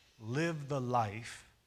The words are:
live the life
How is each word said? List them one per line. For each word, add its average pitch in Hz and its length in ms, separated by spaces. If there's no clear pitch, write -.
live 143 520
the 143 100
life 117 680